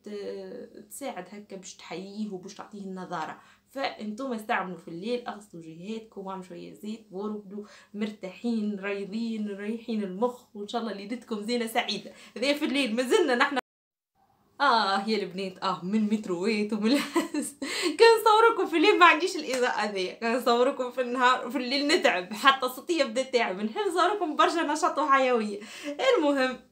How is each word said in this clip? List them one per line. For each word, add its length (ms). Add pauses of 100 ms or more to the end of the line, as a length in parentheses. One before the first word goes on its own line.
آه، 720 (100)
تساعد 400
هكا 260
باش 180
تحييه 580
وباش 220
تعطيه 260
النضاره. 600 (300)
فانتم 640
استعملوا 460
في 100
الليل، 380
اغسلوا 360
جهاتكم 640
واعملوا 200
شويه 280
زيت 360
وارقدوا 540 (300)
مرتاحين 840
رايضين 680
رايحين 540
المخ، 400 (120)
وان 140
شاء 120
الله 120
ليلتكم 500
زينه 240
سعيده. 460 (240)
هذا 160
في 120
الليل. 320
ما 60
زلنا 320
نحن، 240 (1000)
اه 480
يا 140
البنات، 400
اه 220
من 200
متروات 680
ومن 200
الهز. 640 (200)
<laughs> 240
كان 100 (120)
نصوركم 500
في 60
الليل 220
ما 80
عنديش 300
الاضاءه 440
هذيا، 340
كان 220
نصوركم 540
في 100
النهار 460
وفي 120
الليل 300
نتعب، 440
حتى 360
صوتي 300
يبدا 240
تعب. 380
نحب 200 (100)
نصوركم 460
برشا 240
نشاط 380
وحيويه. 640 (560)
المهم، 420 (140)